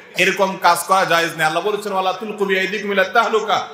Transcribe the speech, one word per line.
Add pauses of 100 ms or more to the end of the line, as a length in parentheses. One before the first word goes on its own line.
(180)
এরকম
কাজ
করা
জায়েজ
নেই।
আল্লাহ
বলেছেন,
"ওয়ালা
তুলকু
বিআইদিকুম
ইলা
তাহলুকা"